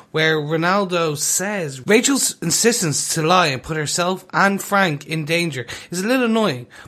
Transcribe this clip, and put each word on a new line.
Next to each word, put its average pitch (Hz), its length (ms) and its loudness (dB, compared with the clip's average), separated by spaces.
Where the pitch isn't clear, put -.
where 160 280 0
Ronaldo 165 800 0
says, 156 720 -4
"Rachel's 247 560 2
insistence 175 720 0
to 160 80 0
lie 175 240 4
and 131 160 -2
put 156 160 -6
herself 175 560 -2
and 190 280 2
Frank 185 440 0
in 160 180 -4
danger 160 400 -2
is 180 140 -4
a - 20 -2
little 254 200 2
annoying, 202 400 0